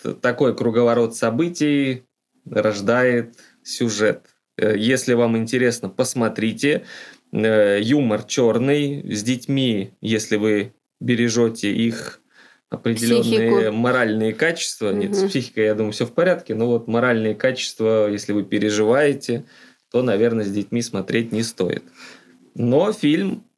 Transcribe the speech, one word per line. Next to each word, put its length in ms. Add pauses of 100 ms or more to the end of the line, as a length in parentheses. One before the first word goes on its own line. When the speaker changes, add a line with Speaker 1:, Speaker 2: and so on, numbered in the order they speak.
(220)
Speaker 1:
такой 340
круговорот 600
событий 880 (460)
рождает 840 (280)
сюжет. 640 (320)
Э, 200
если 380
вам 220
интересно, 520
посмотрите. 920 (500)
Э, 480
юмор 420
черный. 800 (120)
С 80
детьми, 680 (100)
если 360
вы 360 (280)
бережете 720
их 480 (500)
определенные 800
Speaker 2:
Психику. 260
Speaker 1:
моральные 560
качества, 600
нет, 220
с 60
Speaker 2:
Мгм. 80
Speaker 1:
психикой, 360
я 100
думаю, 180
все 120
в 80
порядке, 420
но 120
вот 200
моральные 480
качества, 760
если 220
вы 100
переживаете, 1040 (460)
то, 120
наверное, 420
с 60
детьми 320
смотреть 500
не 100
стоит. 400 (720)
Но 380
фильм 500 (140)